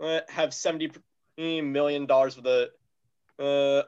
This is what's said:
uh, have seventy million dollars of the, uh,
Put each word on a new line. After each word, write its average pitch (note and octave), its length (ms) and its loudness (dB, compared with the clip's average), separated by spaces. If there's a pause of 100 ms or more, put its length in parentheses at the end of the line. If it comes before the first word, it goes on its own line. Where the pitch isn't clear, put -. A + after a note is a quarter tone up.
uh, D#3+ 280 -2
have D#3+ 260 -2
seventy D#3+ 360 -4 (460)
million D3 720 -2
dollars C3+ 300 2
of B2 80 -14
the, B2 260 2 (680)
uh, C#3 500 2